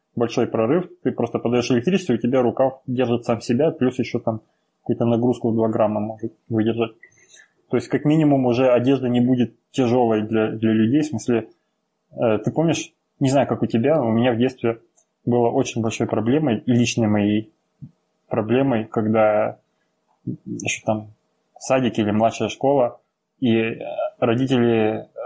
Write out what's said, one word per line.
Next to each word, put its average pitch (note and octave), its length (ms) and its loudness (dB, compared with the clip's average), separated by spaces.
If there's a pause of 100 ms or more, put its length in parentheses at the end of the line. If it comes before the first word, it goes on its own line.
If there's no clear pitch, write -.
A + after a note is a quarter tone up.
(160)
большой A#2 320 0
прорыв. B2 420 0 (140)
Ты B2+ 80 -2
просто A2+ 280 -4
подаёшь A#2+ 320 0
электричество, C3 420 0
и A2 40 2
у - 20 -14
тебя B2+ 220 0
рукав C3 460 0
держит A#2+ 380 0
сам A#2 160 -2
себя, C#3 300 0
плюс B2+ 280 -2
ещё A#2+ 200 -4
там A2 220 -4 (400)
какую-то A#2 240 -2
нагрузку A#2+ 460 0
в A2 40 -2
два A2+ 140 2
грамма G#2+ 300 0
может A2 340 -8 (160)
выдержать. A2+ 440 -2 (760)
То B2+ 80 0
есть, B2 120 -4
как C#3+ 160 -2
минимум, D3 400 2
уже B2 260 2
одежда B2 380 2
не B2 120 2
будет B2 320 2 (180)
тяжёлой A#2+ 520 2
для, G#2+ 280 0
для A2 220 0
людей. A2+ 280 2
В D3 40 -2
смысле, A2+ 440 -2 (600)
э, A2+ 280 0
ты A#2+ 120 -4
помнишь, D#3 420 -2 (260)
не C3+ 100 2
знаю, C3+ 180 2
как A#2 140 -4
у A2+ 60 0
тебя, C3+ 340 2
у A#2 100 0
меня A#2 220 2
в A2 40 -2
детстве A#2+ 420 -2 (460)
было A#2+ 240 2
очень B2 320 -2
большой A2 260 -2
проблемой, A#2+ 580 0
личной A#2+ 420 2
моей G#2 440 0 (800)
проблемой, A#2 560 0
когда A2 720 0 (880)
ещё - 400 -8
там G#2+ 220 -4 (520)
садик B2+ 400 0
или G#2 120 0
младшая A2 380 0
школа, C3+ 500 0 (420)
и, A#2+ 160 2
э, A2+ 220 -2 (400)
родители A#2 880 0 (200)